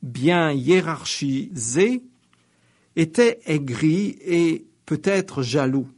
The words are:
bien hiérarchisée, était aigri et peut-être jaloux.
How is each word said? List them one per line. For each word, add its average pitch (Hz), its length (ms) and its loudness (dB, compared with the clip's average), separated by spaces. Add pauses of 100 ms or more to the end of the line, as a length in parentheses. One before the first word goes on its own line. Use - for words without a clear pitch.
bien 151 500 0
hiérarchisée, 151 1500 0 (920)
était 165 500 2
aigri 151 800 0
et 170 420 0 (200)
peut-être 190 560 -2
jaloux. 131 560 0